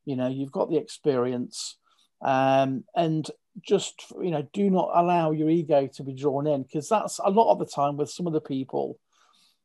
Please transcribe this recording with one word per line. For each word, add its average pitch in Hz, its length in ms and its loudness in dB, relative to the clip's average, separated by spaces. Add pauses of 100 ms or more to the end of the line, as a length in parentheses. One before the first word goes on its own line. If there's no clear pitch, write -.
You 139 100 -4
know, 127 120 0
you've 135 240 -6
got - 200 -2
the 160 60 2
experience. 123 1000 -2 (460)
Um, 135 600 2 (120)
and 160 340 0 (320)
just, - 580 -2
you 185 120 -2
know, 147 220 -4
do 202 180 2
not 180 240 2
allow 175 360 4
your 156 180 0
ego 151 380 2
to - 160 -14
be 135 100 -8
drawn 139 340 -2
in, 143 160 0
'cause - 260 -8
that's - 300 -2
a 202 100 0
lot 208 220 4
of 180 80 2
the 165 60 -4
time 143 300 -2
with 143 140 -4
some - 160 -8
of 165 80 -2
the 151 80 0
people, 139 560 -6 (680)